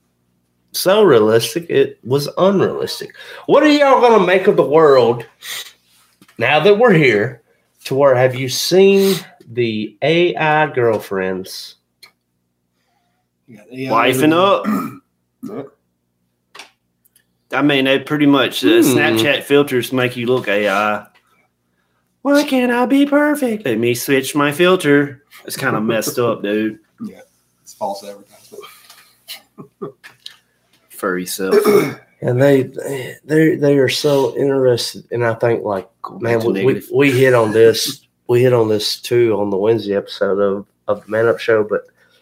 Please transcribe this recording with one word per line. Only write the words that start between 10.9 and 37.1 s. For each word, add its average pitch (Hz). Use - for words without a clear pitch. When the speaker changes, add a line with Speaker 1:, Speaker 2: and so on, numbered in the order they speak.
Speaker 2:
Yeah, 107
A 131
I 120
Speaker 3:
Wifing 151
up. 180
Speaker 2:
<clears throat> -
Yep. 120
Speaker 3:
I 131
mean, 139
they 135
pretty 147
much, 139
uh, 139
Speaker 1:
Hmm. 135
Speaker 3:
Snapchat 131
filters 139
make 123
you 120
look 123
A 104
I. 101
Why 285
can't 254
I 240
be 277
perfect? 285
Let 117
me 120
switch 131
my 147
filter. 147
It's -
kinda 120
messed 110
up, 117
dude. 107
Speaker 2:
Yeah, 95
it's -
false 101
advertisement. 101
<laughs> 170
Speaker 3:
Furry 90
self. 95
Speaker 1:
<clears throat> 156
And 127
they, 139
they, 156
they 143
are 131
so 135
interested. 131
And 117
I 113
think, 117
like, 98
man, 117
Speaker 3:
Too 113
Speaker 1:
we, 107
we, 98
Speaker 3:
negative. 101
Speaker 1:
we 139